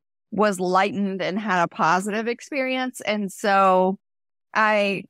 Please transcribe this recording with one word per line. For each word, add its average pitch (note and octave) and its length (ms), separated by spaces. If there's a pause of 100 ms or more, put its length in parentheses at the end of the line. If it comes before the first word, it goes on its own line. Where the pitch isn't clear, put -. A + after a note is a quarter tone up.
(320)
was G3+ 260
lightened F#3+ 640
and E3+ 160
had G3 240
a E3+ 60
positive F#3+ 580
experience." C4 720
And G#3 300
so F#3+ 680 (520)
I G3+ 580